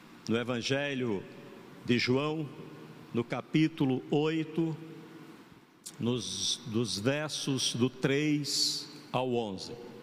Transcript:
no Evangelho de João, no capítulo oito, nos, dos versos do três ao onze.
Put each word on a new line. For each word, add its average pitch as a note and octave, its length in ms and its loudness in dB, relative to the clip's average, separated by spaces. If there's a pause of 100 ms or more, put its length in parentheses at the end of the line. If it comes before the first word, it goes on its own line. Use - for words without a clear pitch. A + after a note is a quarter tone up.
(280)
no A2 80 4
Evangelho B2 880 0 (580)
de A#2+ 160 4
João, C#3+ 480 2 (680)
no A#2 100 2
capítulo D3+ 840 2
oito, D#3 680 2 (1200)
nos, A2 680 -2
dos G#2+ 320 0
versos C#3 760 0
do B2 160 4
três D3 960 2 (240)
ao B2+ 220 0
onze. G#2+ 400 -2 (300)